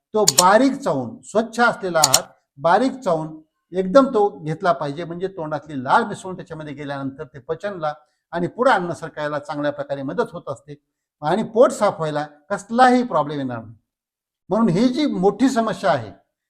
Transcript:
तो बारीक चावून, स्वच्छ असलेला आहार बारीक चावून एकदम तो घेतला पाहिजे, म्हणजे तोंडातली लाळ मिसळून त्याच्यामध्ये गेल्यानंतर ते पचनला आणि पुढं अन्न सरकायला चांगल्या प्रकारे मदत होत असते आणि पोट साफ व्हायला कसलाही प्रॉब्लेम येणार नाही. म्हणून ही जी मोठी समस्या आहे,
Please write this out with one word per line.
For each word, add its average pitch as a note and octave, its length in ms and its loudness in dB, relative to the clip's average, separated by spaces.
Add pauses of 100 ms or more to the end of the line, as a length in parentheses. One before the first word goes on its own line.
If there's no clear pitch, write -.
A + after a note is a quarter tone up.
(140)
तो G#3+ 100 2
बारीक G3+ 480 6
चावून, C3 480 -4
स्वच्छ - 400 -2
असलेला F#3 380 0
आहार C#3+ 240 4 (340)
बारीक G3+ 420 2
चावून D#3 420 -4 (320)
एकदम F#3+ 420 4
तो G#3 140 4 (100)
घेतला D#3+ 340 0
पाहिजे, D#3 320 -6
म्हणजे F3 240 -8
तोंडातली D3+ 560 -8
लाळ G3 200 2
मिसळून F#3+ 320 -10
त्याच्यामध्ये D#3 380 -14
गेल्यानंतर C#3 500 -10
ते C#3 140 -18
पचनला E3 540 -6 (400)
आणि F3 140 -4
पुढं B3 240 0
अन्न F3+ 220 0
सरकायला D3+ 460 -8
चांगल्या D3 340 -4
प्रकारे C#3 300 -8
मदत F3+ 300 -4
होत E3+ 160 -14
असते C#3+ 260 -14 (480)
आणि F3+ 220 0
पोट A#3 260 4
साफ G3+ 280 0
व्हायला D3+ 280 -4 (240)
कसलाही B3 520 4
प्रॉब्लेम D3+ 360 -2
येणार B2 200 -6
नाही. G#2+ 160 -16 (760)
म्हणून A3 180 4
ही G3+ 200 4
जी C#4+ 180 0
मोठी G3+ 420 2
समस्या A3 420 0
आहे, A2+ 200 -2 (400)